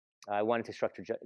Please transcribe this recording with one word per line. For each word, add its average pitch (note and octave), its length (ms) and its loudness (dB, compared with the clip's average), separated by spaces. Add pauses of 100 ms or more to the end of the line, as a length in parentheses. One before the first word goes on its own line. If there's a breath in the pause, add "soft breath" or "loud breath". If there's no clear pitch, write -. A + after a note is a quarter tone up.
(280)
I G#2 140 2
wanted A#2 240 2
to G#2+ 80 -10
structure - 280 -2
ju-, G#2+ 120 -2 (120)